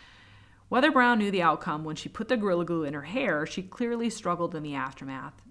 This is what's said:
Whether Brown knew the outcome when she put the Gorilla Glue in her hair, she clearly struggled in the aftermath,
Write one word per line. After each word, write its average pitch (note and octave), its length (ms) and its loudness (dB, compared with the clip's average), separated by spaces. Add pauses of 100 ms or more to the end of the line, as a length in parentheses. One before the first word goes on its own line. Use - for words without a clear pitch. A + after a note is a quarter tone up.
(680)
Whether C4 240 4
Brown B3 260 6
knew G3+ 120 2
the F#3+ 120 2
outcome D#3 420 2
when D#3 120 -6
she - 120 -10
put A3+ 200 -6
the B3+ 100 2
Gorilla F3+ 260 2
Glue E3+ 200 0
in C#3+ 100 -4
her C#3+ 80 -6
hair, E3+ 420 0
she - 160 -6
clearly A#3 480 -2
struggled F3 460 -2
in D#3 80 -6
the D3 140 -6
aftermath, C3+ 720 -8